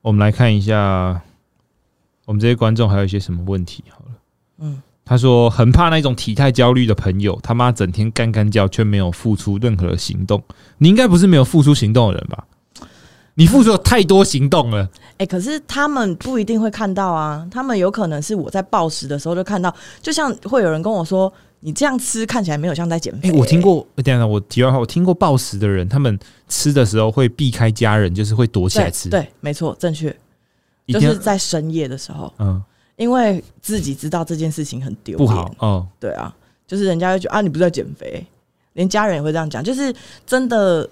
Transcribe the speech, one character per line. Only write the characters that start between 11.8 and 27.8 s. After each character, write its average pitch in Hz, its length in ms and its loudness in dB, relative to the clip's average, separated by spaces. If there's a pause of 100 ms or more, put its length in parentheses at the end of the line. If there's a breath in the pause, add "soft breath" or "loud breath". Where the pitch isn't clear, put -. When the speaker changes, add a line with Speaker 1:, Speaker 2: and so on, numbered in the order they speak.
Speaker 1:
动 117 160 4
的 92 60 -2
人 - 140 -8
吧？ - 160 -12 (920 loud breath)
你 160 120 8
付 233 180 6
出 220 60 4
了 196 80 2
太 233 260 2
多 190 200 6
行 139 240 0
动 135 220 2
了。 101 180 -2 (300 soft breath)
Speaker 2:
欸， 196 80 -4
可 185 140 -4
是 285 200 -6
他 294 280 -4
们 240 280 -2
不 254 220 -6
一 214 60 0
定 220 160 -2
会 220 100 0
看 208 220 -6
到 190 180 -2
啊， 156 400 -4
他 240 120 -10
们 254 140 -4
有 185 140 2
可 208 160 -4
能 151 140 -4
是 180 140 -6
我 185 160 -6
在 190 120 -4
暴 190 260 -2
食 147 200 -10
的 143 100 -4
时 151 100 -8
候 170 60 -2
就 180 80 -4
看 190 180 -4
到， 175 140 -2 (260 loud breath)
就 320 120 -6
像 294 200 -2 (120)
会 233 180 0
有 175 80 0
人 156 120 -2
跟 208 100 -2
我 180 120 -2
说 190 280 0 (280 soft breath)
：“你 151 120 -10
这 277 140 -2
样 262 120 0
吃 220 280 -4
看 220 180 -4
起 170 60 -4
来 147 80 -2
没 160 100 -2
有 160 60 -2
像 170 140 -4
在 165 100 -2
减 - 220 -8
肥。” 180 120 0
Speaker 1:
欸， - 60 -
我 127 60 4
听 165 160 4
过， 180 260 2 (100)
等 135 180 0
一 123 40 2
下， 117 80 2
我 107 120 0
题 110 240 -2
外 131 80 4
话， 131 80 2
我 120 60 0
听 170 180 -2
过 180 120 2
暴 165 220 2
食 - 220 -4
的 104 80 -2
人， 95 220 0
他 127 100 0
们 117 200 0 (300 soft breath)
吃 - 240 -2
的 139 120 4
时 104 140 0
候 110 120 2
会 123 180 2
避 127 220 -2
开 117 200 0
家 107 260 2